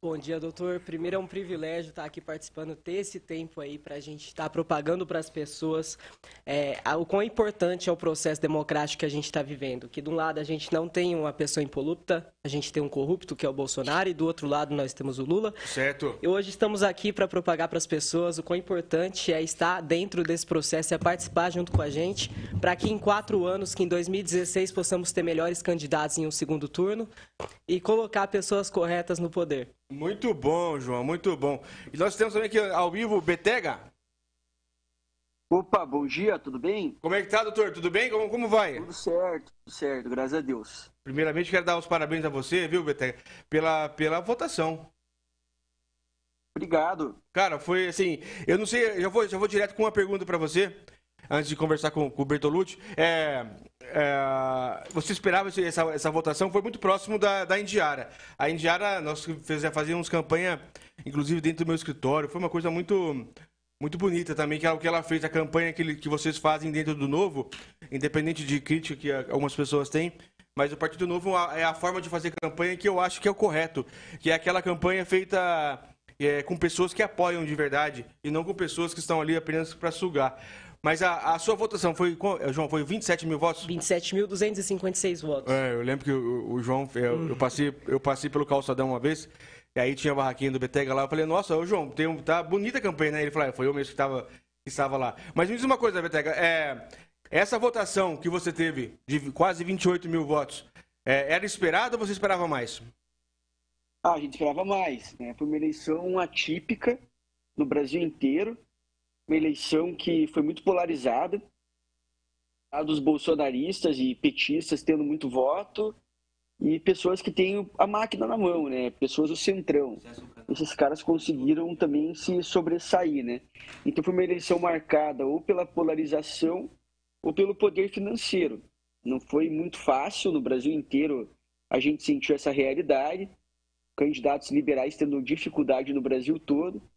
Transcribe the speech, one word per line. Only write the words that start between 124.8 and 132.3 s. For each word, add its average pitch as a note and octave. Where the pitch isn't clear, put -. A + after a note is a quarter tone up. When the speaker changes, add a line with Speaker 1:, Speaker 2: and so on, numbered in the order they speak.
Speaker 3:
ou D3
pela F3+
polarização D#3+
ou D#3
pelo G3
poder G3
financeiro. F#3+
Não C3
foi D#3
muito D#3+
fácil, D#3
no D3
Brasil B2+
inteiro C#3+
a B2+
gente D3
sentiu D3